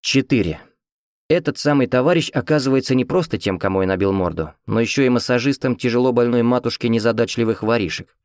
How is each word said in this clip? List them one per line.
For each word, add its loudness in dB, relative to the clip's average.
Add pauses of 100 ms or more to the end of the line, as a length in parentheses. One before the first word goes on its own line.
Четыре. 0 (680)
Этот 0
самый 2
товарищ 2
оказывается 0
не 2
просто -2
тем, -2
кому 0
я 0
набил 0
морду, -2 (120)
но -2
ещё 0
и 4
массажистом 0
тяжело 0
больной 2
матушки 0
незадачливых 0
воришек. -2